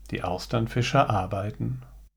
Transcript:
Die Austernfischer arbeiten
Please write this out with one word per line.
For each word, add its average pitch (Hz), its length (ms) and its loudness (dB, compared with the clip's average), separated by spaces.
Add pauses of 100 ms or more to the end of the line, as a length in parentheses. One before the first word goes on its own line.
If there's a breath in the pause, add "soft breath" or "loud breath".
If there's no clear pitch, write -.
(100)
Die - 120 -2
Austernfischer 120 880 2
arbeiten 104 720 -2 (340)